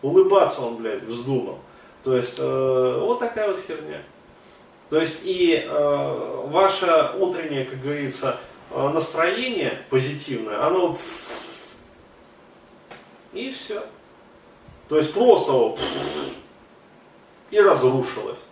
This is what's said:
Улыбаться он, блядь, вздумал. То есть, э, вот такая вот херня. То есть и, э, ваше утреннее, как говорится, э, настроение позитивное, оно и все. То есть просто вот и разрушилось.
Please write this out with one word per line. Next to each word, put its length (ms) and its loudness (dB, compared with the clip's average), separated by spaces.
Улыбаться 600 6
он, 140 -6
блядь, 260 -6
вздумал. 560 -4
То 120 2
есть, 220 -2
э, 600 2
вот 180 0
такая 300 -2
вот 100 -2
херня. 420 -12
То 100 2
есть 260 -2
и, 400 2
э, 840 -2
ваше 720 2
утреннее, 460 -2
как 160 -12
говорится, 580 -6
э, 160 -2
настроение 1000 -2
позитивное, 800 -2
оно 300 2
и 180 -10
все. 320 -10
То 80 2
есть 160 2
просто 400 6
вот 260 2
и 80 4
разрушилось. 800 2